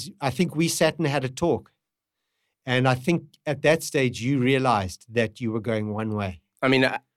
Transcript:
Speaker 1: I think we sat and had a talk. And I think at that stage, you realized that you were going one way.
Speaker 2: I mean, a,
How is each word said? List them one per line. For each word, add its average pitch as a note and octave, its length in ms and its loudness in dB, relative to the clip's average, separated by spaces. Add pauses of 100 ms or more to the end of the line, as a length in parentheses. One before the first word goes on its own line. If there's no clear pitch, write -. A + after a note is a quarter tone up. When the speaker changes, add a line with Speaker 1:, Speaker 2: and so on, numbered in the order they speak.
(220)
Speaker 1:
I C#3 80 -2
think D3 260 0
we E3 140 2
sat D#3 280 0
and E3 100 0
had C3+ 180 0
a C3 40 -6
talk. C3 440 -2 (920)
And B2+ 220 2
I B2+ 80 4
think E3 280 -2 (220)
at C#3+ 180 -4
that D#3 200 4
stage, B2+ 380 -2
you C3+ 180 0
realized B2 680 0
that A2+ 320 -2
you A2+ 100 -4
were A2+ 80 -4
going G#2+ 340 -2
one G#2+ 220 -4
way. F#2+ 260 -4 (200)
Speaker 2:
I C3+ 80 2
mean, C3 160 4
a, - 160 -2 (160)